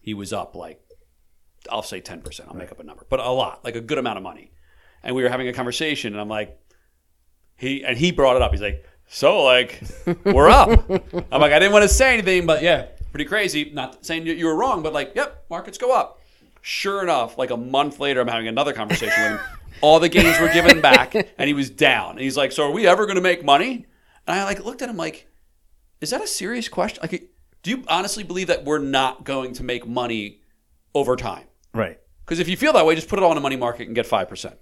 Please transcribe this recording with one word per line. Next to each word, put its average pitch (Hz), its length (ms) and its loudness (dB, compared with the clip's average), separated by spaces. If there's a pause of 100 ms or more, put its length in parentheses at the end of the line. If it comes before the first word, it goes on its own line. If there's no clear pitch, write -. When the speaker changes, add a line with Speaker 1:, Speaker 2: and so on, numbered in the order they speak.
Speaker 1:
he 107 100 -10
was 101 220 -10
up, 90 200 -10
like, 82 280 -18 (880)
I'll 110 120 -6
say 92 200 -14
ten 85 180 -18
percent. - 300 -20
I'll - 60 -20
make 90 120 -14
Speaker 2:
Right. - 40 -20
Speaker 1:
up - 80 -20
a - 40 -20
number, - 240 -20
but 131 120 -2
a 120 100 -4
lot, 127 340 -4
like, 117 100 -10
a 117 60 -10
good 117 160 -6
amount 117 220 -6
of 95 40 -14
money. 85 300 -18 (500)
And 127 140 -6
we 127 60 -2
were 123 80 2
having 123 180 -4
a 127 60 -8
conversation, 127 580 -6
and 104 80 -10
I'm 107 80 -10
like, 107 320 -8 (960)
he, 135 300 -8
and 123 100 -4
he 170 160 2
brought 131 240 4
it 127 60 4
up. 110 100 0
He's - 80 -2
like, 104 240 -6 (240)
"So, 170 360 2
like, 127 360 4 (460)
we're 156 240 8
up." - 180 8 (220)
Speaker 3:
<laughs> - 0 - (420)
Speaker 1:
I'm 135 80 2
like, 147 140 6
"I 156 40 8
didn't 196 140 4
wanna 208 160 6
say 262 240 4
anything, 185 320 2
but 156 180 2
yeah, 156 260 2 (240)
pretty 147 120 -6
crazy. 160 480 -4
Not 131 320 -10
saying 165 220 -8
you, 160 80 -4
you 160 100 -6
were 160 120 0
wrong, 214 260 -2
but, 156 100 -6
like, 143 220 -6
yep, 277 340 -6
markets 185 300 -12
go 247 120 -2
up." - 300 0 (460)
Sure 196 360 -6
enough, 139 340 -2
like, 127 140 -4
a 120 80 -4
month 135 420 -2
later, 139 220 0
I'm 120 60 0
having 113 200 -4
another 139 240 -2
conversation - 600 -2
with - 0 -
him. - 140 -8 (160)
Speaker 3:
<laughs> - 200 -14
Speaker 1:
All 156 180 8
the 165 80 2
gains - 320 4
were - 100 2
given 170 300 6
back, 143 340 6
Speaker 3:
<laughs> - 240 -2
Speaker 1:
and 131 80 -2
he 147 60 0
was 139 160 -2
down. 107 440 0
And 104 80 -14
he's 135 180 -4
like, 135 140 0
"So 156 120 -2
are 143 60 -2
we 202 160 0
ever 185 180 6
gonna 190 160 -2
make 175 240 -2
money?" 202 400 2 (420)
And 175 140 -2
I, 196 40 -4
like, 196 200 -6
looked 247 160 -12
at 269 80 -8
him 226 80 -10
like, 165 300 -10 (720)
"Is 156 80 -8
that 302 140 -6
a 415 40 -10
serious 226 440 -8
question? 190 320 -4
Like, - 260 -8 (340)
do 175 80 -6
you 254 160 -6
honestly 175 380 -4
believe 180 220 -8
that 165 180 -2
we're 147 140 -2
not 135 460 -2
going 131 300 -6
to 123 80 -12
make 120 240 -8
money 117 540 -6 (540)
over 127 220 0
time?" 113 280 -10 (300)
Speaker 2:
Right. 95 240 -6 (260)
Speaker 1:
'Cause 165 140 -6
if 165 100 -2
you 180 80 -4
feel 302 160 0
that 175 140 4
way, 160 80 4
just 160 140 -6
put 180 100 -4
it 190 40 0
all 170 100 4
in 156 40 0
a 143 60 -4
money 135 140 -2
market 120 300 -6
and 113 80 -12
get 120 120 -2
five 98 240 -2
percent. - 320 -16